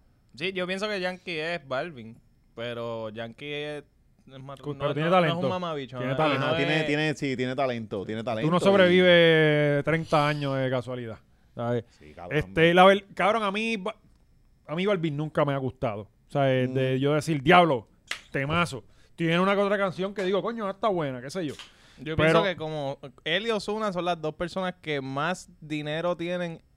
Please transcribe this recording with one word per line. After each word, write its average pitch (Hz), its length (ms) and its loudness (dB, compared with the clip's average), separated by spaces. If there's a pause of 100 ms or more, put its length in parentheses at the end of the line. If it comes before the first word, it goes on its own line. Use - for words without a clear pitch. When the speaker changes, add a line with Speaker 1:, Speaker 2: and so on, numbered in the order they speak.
(340)
Speaker 1:
Sí, 170 200 -6
yo 180 120 -4
pienso 190 220 -6
que 202 120 -6
Yankee 180 380 -8
es 160 300 -6
Balvin, 131 480 -8 (380)
pero 117 560 -8
Yankee 117 420 -12
es, 147 320 -8 (480)
es 135 80 -10
más, 135 200 -16
Speaker 2:
Cu-, 147 140 -8
Speaker 1:
no, 139 40 -10
Speaker 2:
pero 139 100 -2
Speaker 1:
no, 147 60 -2
Speaker 2:
tiene 156 160 0
Speaker 1:
no 185 60 6
es 180 60 6
Speaker 2:
talento. 151 180 0
Speaker 1:
un 135 100 0
mamabicho, 151 480 -6
Speaker 2:
Tiene 127 140 -4
Speaker 1:
¿no? 131 40 -2
Speaker 2:
talento. 143 260 2
Speaker 3:
Ajá, 143 100 0
Speaker 1:
No - 40 0
Speaker 3:
tiene, 151 240 2
Speaker 1:
es 156 60 -2
Speaker 3:
tiene, 147 280 0
sí, 135 220 -2
tiene 127 200 -2
talento, 113 500 -2
tiene 110 180 -4
talento 113 220 -2
Speaker 2:
Tú 160 40 2
no 175 80 2
Speaker 3:
y - 20 4
Speaker 2:
sobrevives 165 1200 6
treinta 156 440 2
años 143 280 -2
de 131 140 0
casualidad, 123 480 -6 (360)
¿sabes? 120 300 -2 (140)
Speaker 3:
Sí, 76 160 -20
cabrón, 90 240 -6
Speaker 2:
Este, 139 100 -4
Speaker 3:
hombre. 165 260 4
Speaker 2:
la 180 100 8
ver-, 196 300 6
cabrón, 214 280 0
a 202 80 0
mí, 220 260 -4
Ba-, 190 200 -10 (680)
a 151 80 -8
mí 180 120 -2
Balvin 165 300 0
nunca 151 280 -2
me 143 80 0
ha 139 60 -2
gustado. 120 440 -6
O - 300 -20
sea, 139 220 2
eh, 127 140 2
de 131 280 0
Speaker 3:
Mm. 127 40 -2
Speaker 2:
yo 143 140 2
decir, 151 280 -2
"Diablo, 160 460 6 (420)
temazo". 147 540 -2 (320)
Tiene 170 240 2
una 196 140 4
que 196 80 2
otra 202 140 2
canción 190 380 -4
que 202 100 -6
digo, 190 180 2
"Coño, 220 280 -6
está 220 180 -2
buena", 143 320 -2
qué 135 100 -12
sé 185 140 -6
yo. 131 100 -6 (440)
Speaker 1:
Yo 151 180 -6
Speaker 2:
Pero - 0 -
Speaker 1:
pienso 160 280 6
que 185 120 -2
como 151 420 -6 (260)
él 185 220 -2
y 226 40 -2
Ozuna 208 420 -2
son 170 140 -4
las 175 160 -2
dos 156 120 -4
personas 180 460 -6
que 147 220 -4
más 143 480 -6 (100)
dinero 156 560 -4
tienen, 175 460 -6 (140)